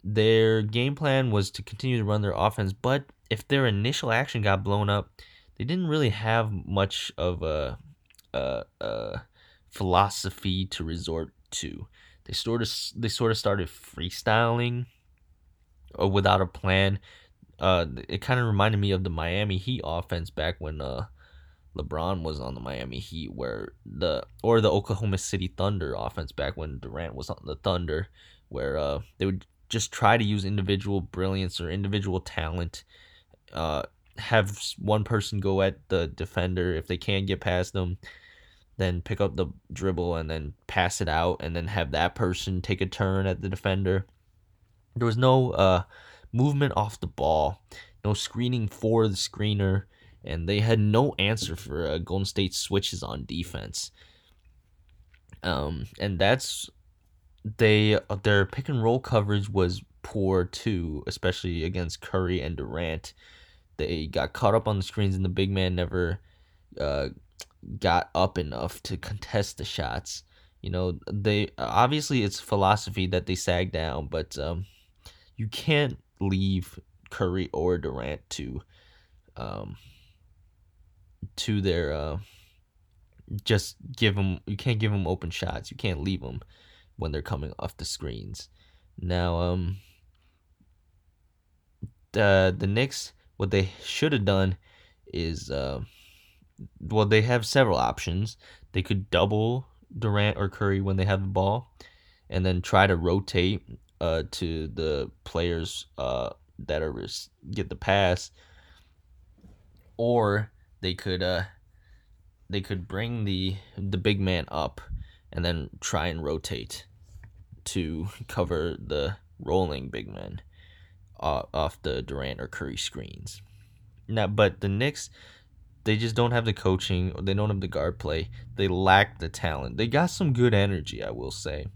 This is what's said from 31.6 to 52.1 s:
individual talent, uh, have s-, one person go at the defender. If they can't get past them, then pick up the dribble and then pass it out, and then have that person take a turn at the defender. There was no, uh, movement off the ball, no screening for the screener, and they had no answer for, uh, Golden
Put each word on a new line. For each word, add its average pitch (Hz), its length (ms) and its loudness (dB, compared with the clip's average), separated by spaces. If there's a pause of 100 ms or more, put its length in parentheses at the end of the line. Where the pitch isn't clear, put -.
individual 98 500 -2
talent, 85 640 -6 (680)
uh, 76 320 -2 (340)
have 104 340 2
s-, - 260 -10
one 104 260 0
person 104 360 -2
go 95 220 2
at 95 280 0
the 85 180 2
defender. 90 680 -2
If 80 120 -6
they 90 100 -4
can't 98 300 -2
get 95 140 -2
past 90 320 0
them, 92 240 -2 (800)
then 90 240 0
pick - 180 -4
up 98 160 0
the 90 120 0 (260)
dribble 87 420 0
and 80 140 -4
then 78 240 -6 (140)
pass 92 340 2
it 85 80 0
out, 82 320 2
and 82 140 -6
then 85 120 -4
have 85 240 -2
that 80 240 2
person 92 460 -2
take 90 180 -2
a 95 60 0
turn 95 400 0
at 95 160 -2
the 98 80 -4
defender. 95 560 0 (880)
There 117 100 0
was 113 120 2
no, 127 340 6
uh, 92 320 6 (480)
movement 139 460 2
off 104 240 -2
the - 60 -6
ball, 78 580 0 (400)
no 107 80 2
screening 120 540 -2
for 110 400 2
the 95 80 0
screener, 101 680 0 (400)
and 82 240 -4
they 104 120 2
had 113 200 4
no 107 380 4
answer 98 380 0
for, 78 320 -6
uh, 76 100 -2
Golden 90 280 -2